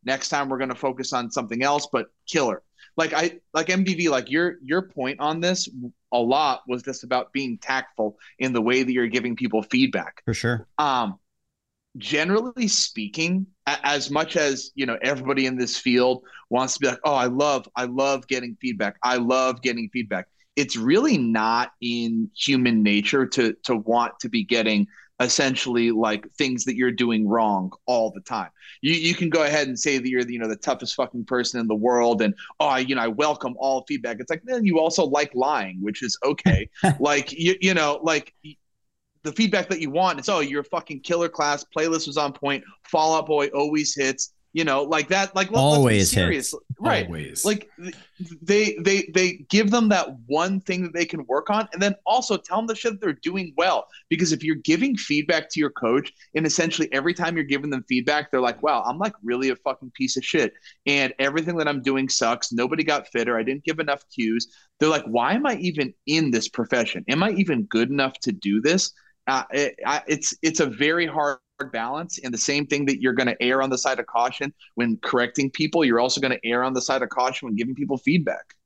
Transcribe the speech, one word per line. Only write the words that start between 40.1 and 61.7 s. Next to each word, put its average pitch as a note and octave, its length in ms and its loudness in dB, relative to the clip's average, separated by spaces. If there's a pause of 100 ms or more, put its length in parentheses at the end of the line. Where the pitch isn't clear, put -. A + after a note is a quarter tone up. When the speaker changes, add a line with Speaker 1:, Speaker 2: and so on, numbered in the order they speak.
Speaker 1:
it's, C3 100 -4
"Oh, F#3+ 100 2
you're C#3+ 220 -2
a C#3 40 -6
fucking D3+ 360 -6
killer E3+ 280 0
class. D3 360 -2 (120)
Playlist D#3+ 300 0
was C#3+ 100 -4
on D3 140 0
point. C#3 320 -2 (200)
Fall D#3+ 320 2
Out D#3 120 0
Boy D3 200 2
always D3 460 0
hits." C3+ 400 -2 (180)
You E3 120 -2
know, C#3 180 2
like D3+ 280 -2
that, F#3+ 260 0
like, F#3+ 160 0
let, A3 100 4
let's D3 140 6
be - 20 6
Speaker 2:
Always A#2+ 220 6
hits. F#2 120 4
Speaker 1:
serious. E2+ 440 2 (240)
Right. G#3 260 0
Speaker 3:
Always. D#2+ 400 -6
Speaker 1:
Like, G#3 240 0 (100)
th-, F3 160 -12 (460)
they, G#3 400 0
they, G3 320 2
they F#3 340 2
give G3+ 220 4
them A3+ 200 4
that F#3 180 4 (180)
one E3+ 340 0
thing F#3 220 -4
that E3+ 140 -6
they E3+ 100 2
can D#3+ 220 -8
work C#3 240 0
on, G#3 200 0
and F3+ 80 -10
then G3+ 140 2 (100)
also A3+ 320 0
tell F3+ 220 -4
them A3+ 80 -2
the A3+ 80 -4
shit A3 200 -4
that G3 80 -12
they're F#3 120 -2
doing E3+ 440 -6
well. E3 280 2 (240)
Because D#3+ 220 2
if D3 120 -2
you're D#3 120 0
giving G#3+ 400 2
feedback D#3 560 0
to - 80 -6
your D3 100 2
coach, B2+ 420 0 (220)
and D#3 140 0
essentially D#3+ 440 0
every C#3+ 220 0
time E3+ 220 -2
you're D#3+ 80 -2
giving C#3 260 -2
them C3 180 -4
feedback, C#3 440 0
they're C3 100 2
like, A#2+ 220 0
"Wow, C#3+ 240 2
I'm, C#3 100 -4
like, G3+ 240 -2
really B2 280 0
a B2 80 0
fucking C3 360 -6
piece - 240 -2
of C3 80 -6
shit. C3 280 2 (340)
And C#3 320 2
everything D#3 380 0
that D3+ 100 0
I'm C#3 160 -2